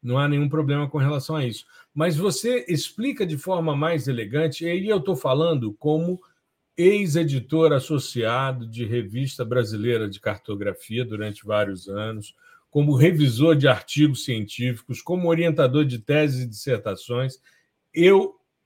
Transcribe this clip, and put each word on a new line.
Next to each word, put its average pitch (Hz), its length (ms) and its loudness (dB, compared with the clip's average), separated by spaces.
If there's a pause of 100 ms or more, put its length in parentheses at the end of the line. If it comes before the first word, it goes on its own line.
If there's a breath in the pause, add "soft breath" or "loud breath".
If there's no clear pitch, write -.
não 123 160 -2
há 143 100 2
nenhum 143 200 0
problema 147 400 -2
com 151 100 -4
relação 143 380 0
a 139 100 -2
isso. 110 200 -10 (280 soft breath)
Mas 156 220 0
você 226 520 0
explica 208 560 -4
de 156 140 -4
forma 165 360 -2
mais 147 340 -2
elegante, 135 560 -2
e 170 40 -4
aí 190 200 -2
eu 202 120 2
tô 185 160 -2
falando 147 580 0
como 165 460 -2 (560 soft breath)
ex-editor 160 960 4
associado 127 920 -2
de 113 180 -8
Revista 120 600 -4
Brasileira 110 640 0
de 95 120 -12
Cartografia 104 840 -6
durante 107 400 -8
vários 101 440 -2
anos, 107 460 -8 (360 soft breath)
como 147 260 2
revisor 151 580 6
de 139 140 4
artigos 143 560 2
científicos, 117 800 -6
como 175 260 -2
orientador 151 560 2
de 123 140 -2
teses 143 460 0
e 120 40 -6
dissertações. 120 920 -4 (540 soft breath)
Eu 190 480 4 (260)